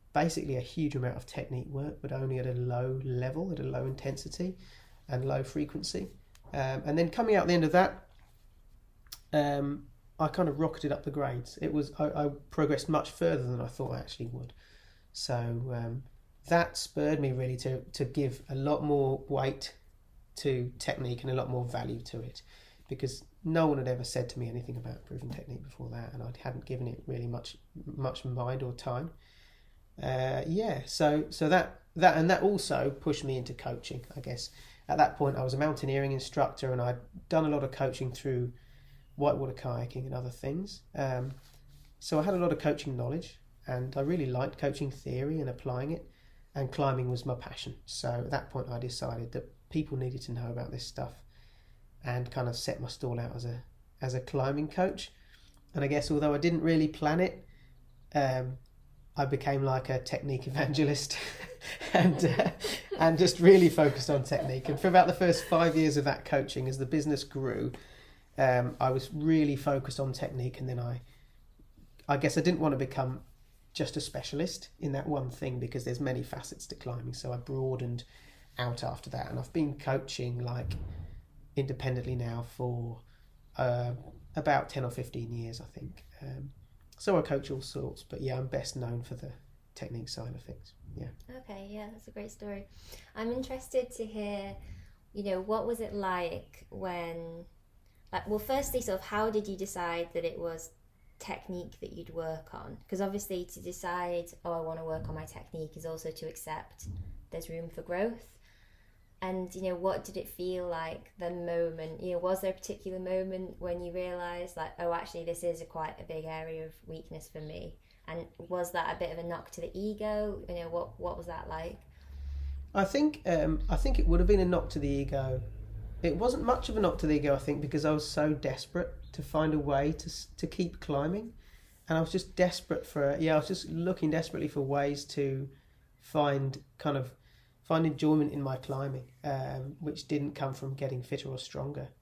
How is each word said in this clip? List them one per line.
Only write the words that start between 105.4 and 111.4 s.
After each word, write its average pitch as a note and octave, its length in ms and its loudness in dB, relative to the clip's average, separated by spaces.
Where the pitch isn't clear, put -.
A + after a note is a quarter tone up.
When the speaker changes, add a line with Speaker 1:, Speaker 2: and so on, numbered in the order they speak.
Speaker 2:
is D#3+ 100 -10
also D#3+ 240 -6
to D#3+ 180 -10
accept - 580 -10
there's E3 180 -10
room E3 200 -8
for E3 140 -12
growth. G#3 460 -2
And, F#3 320 -4
you F#3 80 -10
know, F3+ 140 0
what F3+ 260 0
did - 140 -12
it - 120 -6
feel F3+ 380 -4
like, E3 500 -6
the F3 140 -4
moment, E3+ 720 -2